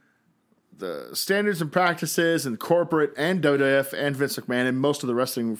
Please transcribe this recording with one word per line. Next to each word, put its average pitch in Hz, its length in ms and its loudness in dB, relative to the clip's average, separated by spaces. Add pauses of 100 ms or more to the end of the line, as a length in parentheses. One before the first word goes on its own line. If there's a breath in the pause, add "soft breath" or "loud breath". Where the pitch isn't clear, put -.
(760 soft breath)
the 73 380 -10
standards 202 480 0
and 147 100 -4
practices 165 760 2
and 110 120 -4
corporate 165 560 2
and 165 280 0
W 143 160 4
W 139 200 4
F 135 140 -4
and 139 220 -2
Vince 135 240 -2
McMahon 127 280 -2
and 127 120 0
most 143 240 0
of 127 40 -4
the 120 60 0
wrestling, 117 460 -2